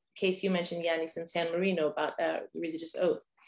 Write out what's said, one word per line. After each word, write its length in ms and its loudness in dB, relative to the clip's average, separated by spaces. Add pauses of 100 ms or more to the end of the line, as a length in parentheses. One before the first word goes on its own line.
(160)
case 260 2
you 100 2
mentioned, 340 0
Yanis, 320 0
in 100 -6
San 240 0
Marino 380 2
about, 280 -2
uh, 220 0 (160)
religious 400 -6
oath. 240 2 (280)